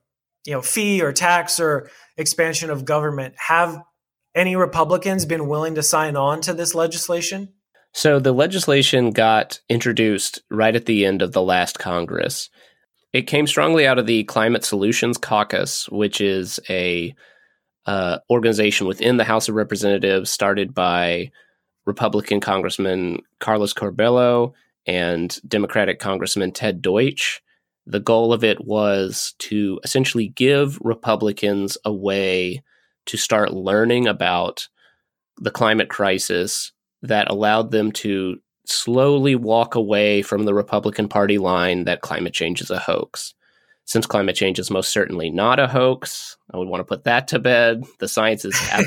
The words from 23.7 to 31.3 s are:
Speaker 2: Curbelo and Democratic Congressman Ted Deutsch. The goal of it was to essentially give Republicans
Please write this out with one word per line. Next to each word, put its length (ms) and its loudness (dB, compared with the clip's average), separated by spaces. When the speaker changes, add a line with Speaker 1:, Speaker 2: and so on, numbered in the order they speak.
Speaker 2:
Curbelo 800 2
and 600 -2
Democratic 540 0
Congressman 540 -2
Ted 280 -4
Deutsch. 600 0
The 140 -4
goal 320 4
of 120 2
it 200 2
was 760 0
to 440 -2
essentially 460 0
give 520 2
Republicans 1000 0